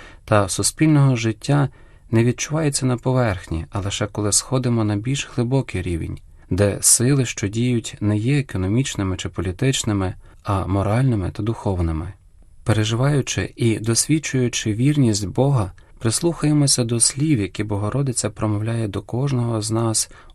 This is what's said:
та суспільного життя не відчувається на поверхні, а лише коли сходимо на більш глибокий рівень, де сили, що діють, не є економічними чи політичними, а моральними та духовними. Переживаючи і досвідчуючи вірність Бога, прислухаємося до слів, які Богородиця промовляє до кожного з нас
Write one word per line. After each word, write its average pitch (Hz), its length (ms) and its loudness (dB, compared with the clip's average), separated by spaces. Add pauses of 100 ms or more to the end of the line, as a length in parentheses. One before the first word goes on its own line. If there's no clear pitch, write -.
(260)
та 101 240 4
суспільного 139 640 4
життя 135 540 0 (420)
не 113 120 4
відчувається 143 600 0
на 123 120 0
поверхні, 104 760 -2
а 104 80 -4
лише 101 280 -2
коли 104 240 -2
сходимо 120 520 0
на 104 120 0
більш 127 400 -4
глибокий 123 460 -2
рівень, 85 380 -4 (300)
де 98 320 2
сили, 131 440 2
що - 220 -4
діють, 117 520 -2
не 104 180 2
є 131 220 0
економічними 98 800 -2
чи 90 120 -8
політичними, 98 840 -2 (300)
а 95 240 -2
моральними 101 640 0
та 104 120 -6
духовними. 90 680 -2 (500)
Переживаючи 117 920 0
і 113 240 0
досвідчуючи 120 960 0
вірність 117 540 2
Бога, 123 440 0 (280)
прислухаємося 147 840 2
до 117 160 0
слів, 135 400 2
які 98 240 -2
Богородиця 107 640 -2
промовляє 110 580 -2
до 98 140 -6
кожного 120 600 -2
з 107 100 -4
нас 113 400 0 (240)